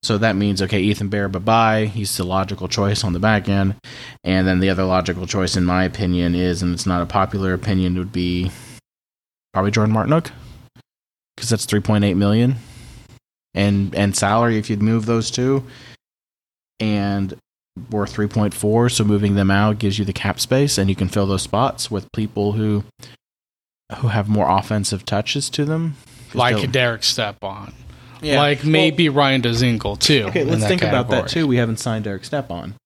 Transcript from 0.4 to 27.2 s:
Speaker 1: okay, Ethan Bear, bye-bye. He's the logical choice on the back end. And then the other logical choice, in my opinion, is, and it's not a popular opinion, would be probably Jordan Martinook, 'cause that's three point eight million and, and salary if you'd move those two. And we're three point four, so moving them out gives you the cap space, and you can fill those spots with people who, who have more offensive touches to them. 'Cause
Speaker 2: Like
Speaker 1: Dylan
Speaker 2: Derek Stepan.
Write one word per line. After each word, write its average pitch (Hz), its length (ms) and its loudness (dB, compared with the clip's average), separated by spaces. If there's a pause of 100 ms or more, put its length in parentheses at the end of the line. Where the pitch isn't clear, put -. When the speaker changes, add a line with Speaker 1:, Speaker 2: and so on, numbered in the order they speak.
Speaker 1:
okay, 98 180 0
Ethan 101 300 0
Bear, 101 180 -2
bye-bye. 110 600 2
He's 101 280 -6
the 95 80 -4
logical 92 460 -4
choice 104 340 0
on 95 80 0
the 85 80 -2
back 104 300 2
end. 98 260 2 (480)
And 92 240 2
then 92 140 2
the 95 80 2
other 95 160 0
logical 92 420 0
choice, 95 300 -2
in 90 80 2
my 90 180 2
opinion, 90 500 0
is, 90 280 0
and 87 120 0
it's 85 120 -6
not 90 160 0
a 85 40 -2
popular 95 480 -2
opinion, 92 440 0
would 92 160 -6
be 90 380 -2 (1000)
probably 98 180 0
Jordan 107 220 2
Martinook, 143 380 0 (1040)
'cause - 140 -10
that's 110 160 0
three 104 160 0
point 104 240 2
eight 98 100 2
million 110 400 2 (1000)
and, 98 420 2
and 101 200 0
salary 110 440 2
if 107 100 -6
you'd 101 120 0
move 110 240 2
those 113 240 0
two. 131 360 0 (1120)
And 101 540 -2 (560)
we're 104 180 -2
three 104 200 -2
point 104 260 0
four, 113 340 2
so 117 160 0
moving 101 320 2
them 98 160 4
out 104 260 2
gives 104 220 -2
you 101 60 0
the 98 80 -4
cap - 260 -4
space, 139 380 0
and 98 120 2
you 95 60 2
can 92 140 -2
fill 101 180 0
those 95 140 0
spots - 500 -2
with 101 220 -6
people 104 400 -2
who, 107 320 0 (1120)
who 127 100 -2
have 104 220 0
more 104 200 2
offensive 95 560 0
touches 107 440 -4
to 147 160 -2
them. 160 300 -2 (340)
'Cause - 60 -10
Speaker 2:
Like 123 200 2
Speaker 1:
Dylan 104 160 -2
Speaker 2:
Derek 120 320 0
Stepan. 101 680 -6 (480)